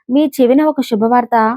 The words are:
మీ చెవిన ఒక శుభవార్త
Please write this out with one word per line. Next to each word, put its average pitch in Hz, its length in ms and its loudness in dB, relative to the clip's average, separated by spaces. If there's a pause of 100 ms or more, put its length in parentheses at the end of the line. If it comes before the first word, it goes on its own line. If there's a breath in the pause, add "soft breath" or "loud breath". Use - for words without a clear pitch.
మీ 277 160 0
చెవిన 269 380 2
ఒక 294 180 -2
శుభవార్త 240 540 0 (220)